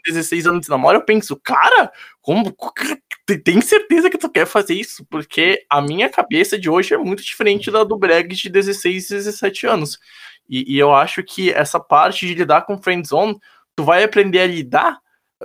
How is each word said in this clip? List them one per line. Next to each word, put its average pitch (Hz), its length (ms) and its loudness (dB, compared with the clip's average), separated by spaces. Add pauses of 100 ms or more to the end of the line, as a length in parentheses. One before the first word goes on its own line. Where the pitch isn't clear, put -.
dezesseis 165 400 -4
anos 175 160 0
de - 80 -10
namoro, 147 300 4
eu - 40 -8
penso, 214 400 0
"Cara, 330 480 2 (300)
como, 196 340 -2 (720)
tem, 185 140 0
tem 175 220 0
certeza 370 480 2
que 359 80 -4
tu 320 120 -8
quer 160 160 0
fazer 196 300 -2
isso?" 202 340 -10
Porque 160 600 -2
a 147 120 0
minha 165 260 -2
cabeça - 500 -2
de 175 120 -4
hoje 185 240 0
é - 40 4
muito 202 260 -4
diferente 202 480 -2
da 220 120 2
do 208 140 -4
Breg 175 380 0
de 190 140 -8
dezesseis, 196 600 -2
dezessete 202 560 -6
anos. 180 340 -2 (480)
E, 127 280 -6
e 139 40 2
eu 143 140 6
acho 151 300 2
que 190 280 -2
essa 151 280 0
parte 180 480 2
de 175 80 -6
lidar 160 260 2
com 196 160 -8
friendzone, 185 600 -2 (380)
tu 160 80 -4
vai 175 200 4
aprender 196 360 2
a 185 80 2
lidar 156 520 -2 (460)